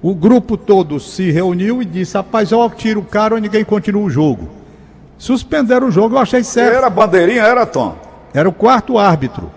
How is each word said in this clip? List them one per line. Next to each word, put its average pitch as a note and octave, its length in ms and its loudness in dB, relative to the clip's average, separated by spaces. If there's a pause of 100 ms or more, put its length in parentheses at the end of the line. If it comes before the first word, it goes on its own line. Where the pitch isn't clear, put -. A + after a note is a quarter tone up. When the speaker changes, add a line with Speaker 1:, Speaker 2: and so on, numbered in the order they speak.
Speaker 1:
O F#3 120 -2
grupo G#3 440 2
todo E3+ 420 0
se F#3 320 -4
reuniu F#3 500 -2
e A3+ 40 -4
disse, F3 320 -6
"Rapaz, G#3 340 -2
ou A#3 180 2
tira A3 300 -4
o F#3+ 40 -8
cara G#3+ 320 0
ou A3+ 40 -2
ninguém G#3+ 240 -2
continua G#3 400 -2
o G3 60 -2
jogo." A#2+ 400 -2 (680)
Suspenderam C4 720 0
o A3+ 40 0
jogo, A3 240 2
eu C4+ 40 2
achei B3 240 0
certo. A#3+ 320 2
Speaker 2:
Era C4 140 2
bandeirinha, G3 540 2
era, A#3+ 220 4
Tom? G#2 300 -4 (380)
Speaker 1:
Era D#3 160 2
o - 20 -2
quarto A#3 460 0
árbitro. D#3+ 600 0